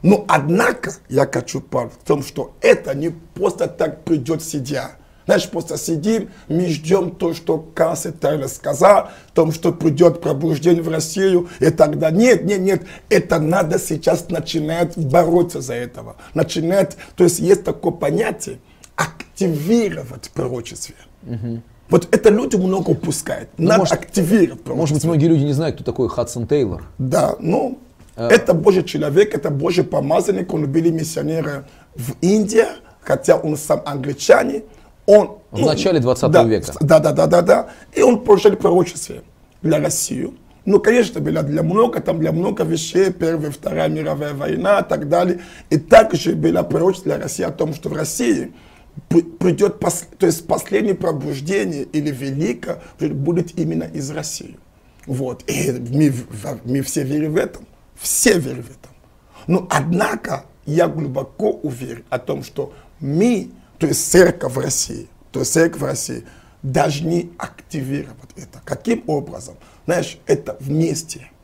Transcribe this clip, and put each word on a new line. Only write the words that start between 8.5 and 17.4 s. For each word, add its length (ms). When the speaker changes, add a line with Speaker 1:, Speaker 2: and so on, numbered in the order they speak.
Speaker 1:
о 140
том, 200
что 180
придет 480
пробуждение 640
в 80
Россию, 580
и 100
тогда 400
нет, 340
нет, 160
нет, 220
это 300
надо 380
сейчас 520
начинать 680
бороться 640
за 140
этого. 400
Начинать, 640
то 80
есть 160
есть 240